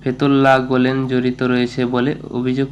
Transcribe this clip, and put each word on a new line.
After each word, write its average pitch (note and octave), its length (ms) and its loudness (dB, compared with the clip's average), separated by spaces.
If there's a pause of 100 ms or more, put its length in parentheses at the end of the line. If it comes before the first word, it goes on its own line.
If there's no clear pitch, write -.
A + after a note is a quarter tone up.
ফেতুল্লাহ C3+ 580 2
গোলেন C3 480 0
জড়িত B2+ 360 -2
রয়েছে B2 420 0
বলে B2 300 -2 (140)
অভিযোগ C3 420 -2